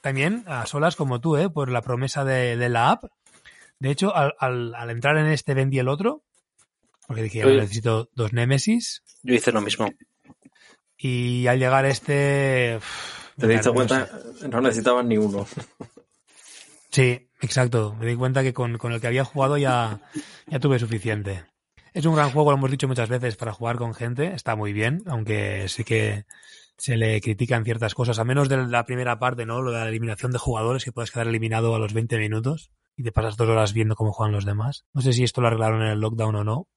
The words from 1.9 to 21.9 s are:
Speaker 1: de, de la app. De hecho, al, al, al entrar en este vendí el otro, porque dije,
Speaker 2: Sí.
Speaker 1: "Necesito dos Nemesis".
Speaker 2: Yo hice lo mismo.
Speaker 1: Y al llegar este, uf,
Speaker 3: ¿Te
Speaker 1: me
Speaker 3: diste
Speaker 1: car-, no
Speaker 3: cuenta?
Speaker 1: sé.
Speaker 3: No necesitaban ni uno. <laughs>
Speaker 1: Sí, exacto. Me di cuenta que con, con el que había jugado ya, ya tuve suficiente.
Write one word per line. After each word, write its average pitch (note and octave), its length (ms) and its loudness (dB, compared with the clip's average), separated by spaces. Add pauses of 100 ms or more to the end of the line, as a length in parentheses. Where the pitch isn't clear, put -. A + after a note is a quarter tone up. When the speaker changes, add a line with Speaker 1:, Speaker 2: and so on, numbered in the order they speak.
Speaker 1:
de, B2+ 320 2
de A#2+ 120 0
la A#2+ 220 4
app. A3+ 140 0 (720)
De C3 120 -2
hecho, F#3+ 240 0
al, D3 240 2
al, B2 360 -2
al A#2+ 160 -10
entrar C3 280 2
en D3+ 80 4
este D3+ 280 0
vendí C3+ 240 2
el B2+ 100 2
otro, G#3 340 -2 (840)
porque A2+ 160 -6
dije, A2 200 -4
Speaker 2:
Sí. - 60 8
Speaker 1:
"Necesito A2 680 2
dos A2 180 -2
Nemesis". C3+ 680 0 (200)
Speaker 2:
Yo B2 120 2
hice A#2+ 180 2
lo A2 80 2
mismo. G#2 300 -2 (1080)
Speaker 1:
Y B2 480 -2
al B2 120 4
llegar C3 260 4
este, C3+ 960 2
uf, - 580 -12
Speaker 3:
¿Te A2+ 100 0
Speaker 1:
me A2 60 6
Speaker 3:
diste A2+ 180 4
Speaker 1:
car-, - 20 2
no - 20 2
Speaker 3:
cuenta? B2+ 320 2 (340)
Speaker 1:
sé. C#3+ 80 -8
Speaker 3:
No A#2 120 0
necesitaban B2 480 2
ni A2+ 100 4
uno. G2+ 340 0
<laughs> - 40 -10 (1300)
Speaker 1:
Sí, B2 400 2 (140)
exacto. A2+ 580 0
Me A2+ 60 -6
di A#2 100 -2
cuenta B2+ 260 0
que C3 120 0
con, A#2 240 -4
con A#2 140 -6
el A#2 100 -6
que B2 60 -4
había B2+ 160 0
jugado C#3 340 0
ya, A#2+ 420 0 (460)
ya C#3+ 140 -4
tuve C3+ 180 4
suficiente. G#2+ 680 -4 (520)